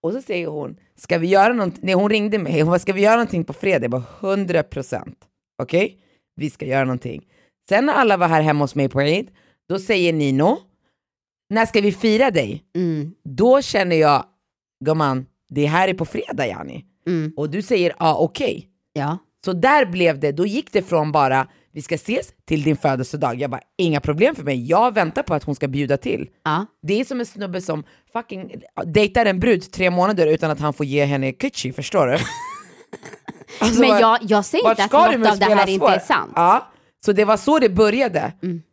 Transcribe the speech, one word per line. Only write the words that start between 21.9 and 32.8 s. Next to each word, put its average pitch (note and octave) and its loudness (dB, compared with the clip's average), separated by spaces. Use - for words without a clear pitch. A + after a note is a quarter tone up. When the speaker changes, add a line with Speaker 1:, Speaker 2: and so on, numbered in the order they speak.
Speaker 1:
ses" - -6
till D3+ -2
din D3 0
födelsedag. C3 -2
Jag C#3 -4
bara, C3 -8
"Inga D#3+ 0
problem E3+ 0
för - -14
mig, C3 -4
jag G#3 2
väntar F#3+ -2
på - -4
att D3 -4
hon D3 -6
ska C#3+ -6
bjuda C#3 -2
till." - -6
Speaker 2:
Ja. D#3+ -2
Speaker 1:
Det G3 -2
är C4+ -2
som B3+ -8
en A#3 -6
snubbe F#3+ -10
som D#3 -8
fucking F#3+ -12
dejtar G#3 0
en F#3 0
brud G#3 0
tre F3+ 0
månader F3+ 2
utan D#3 0
att C#3+ -4
han D3+ -2
får D3+ -4
ge C#3+ 0
henne C3+ -2
kutchi, C3 -6
förstår D3 -2
du? C3 0
Speaker 2:
<laughs> - -6